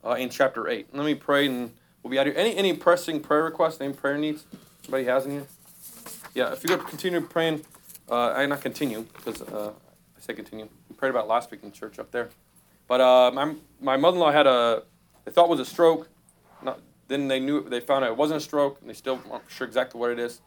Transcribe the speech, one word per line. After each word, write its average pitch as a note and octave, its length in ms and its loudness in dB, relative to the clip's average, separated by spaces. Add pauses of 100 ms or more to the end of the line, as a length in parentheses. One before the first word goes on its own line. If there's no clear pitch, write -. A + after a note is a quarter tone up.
uh, A#2 100 -4
in B2 180 -2
chapter C3 380 0
eight. - 260 -4
Let C#3 100 -4
me D3+ 100 0
pray, C#3+ 320 2
and B2 260 -4 (300)
we'll B2 80 -12
be C3 80 0
out C#3 80 2
of D3 60 0
here. D3+ 80 -2
Any, G#3 160 0
any G3 160 2
pressing E3+ 480 2
prayer D3+ 240 0
requests, D#3+ 340 -2
any C#3 140 -4
prayer C#3 240 -2
needs D3+ 300 -6 (360)
somebody C3 220 -4
has B2+ 220 0
in C#3+ 60 -6
here? C#3+ 140 -10 (880)
Yeah, B2 200 -2
if - 100 -10
you E3+ 120 0
could F3 120 -6
continue E3+ 340 -4
praying, D#3+ 460 -2 (440)
uh, A#2+ 200 0
I, C#3 160 0
not C#3+ 160 -4
continue, A#2+ 420 -6 (180)
'cause, A2+ 200 -10
uh, G#2+ 300 -8 (440)
I - 40 -20
say - 120 -12
continue. A2 380 -14 (180)
We - 80 -20
prayed C3+ 140 -2
about A#2 180 -2
last A#2 220 -2
week G#2+ 120 -16
in G#2 100 -16
church - 260 -16
up A2+ 120 -12
there. A#2+ 200 -6 (560)
But, B2+ 160 4
uh, B2+ 300 8
my, D3 220 -2 (280)
my C3+ 160 0
mother-in-law E3+ 340 4
had D3 140 6
a, A#2+ 380 4 (420)
they A2 40 -10
thought E3+ 200 6
was D3+ 100 2
a B2+ 60 -6
stroke. E3 420 2 (540)
Not, - 180 -6 (280)
then C#3 200 -2
they C3 120 0
knew, C#3+ 280 -2
they B2 120 -4
found C3+ 240 0
out A#2 80 0
it A2+ 40 -4
wasn't D3+ 220 0
a D3 60 -6
stroke, C#3+ 360 -2
and A#2+ 80 -20
they A2+ 60 -16
still C3 260 -6 (100)
aren't A#2 200 -14
sure - 160 -6
exactly A#2+ 320 -2
what A#2+ 120 0
it A#2+ 80 -4
is. A#2+ 280 -6